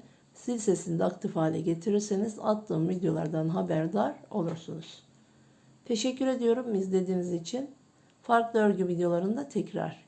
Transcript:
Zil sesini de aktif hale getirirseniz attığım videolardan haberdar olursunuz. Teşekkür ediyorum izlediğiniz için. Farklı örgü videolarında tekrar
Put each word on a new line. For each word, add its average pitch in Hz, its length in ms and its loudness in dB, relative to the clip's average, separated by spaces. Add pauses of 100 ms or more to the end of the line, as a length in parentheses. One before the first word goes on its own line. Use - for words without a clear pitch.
(340)
Zil 240 240 -4
sesini 175 420 0
de 185 40 2
aktif 185 320 -2
hale 160 260 0
getirirseniz 202 800 0
attığım 180 500 0
videolardan 160 600 0
haberdar 180 640 0 (160)
olursunuz. 165 720 -6 (840)
Teşekkür 254 420 0
ediyorum 240 480 2
izlediğiniz 185 580 2
için. 247 360 -4 (520)
Farklı 233 380 2
örgü 190 280 4
videolarında 175 600 0
tekrar 165 580 -4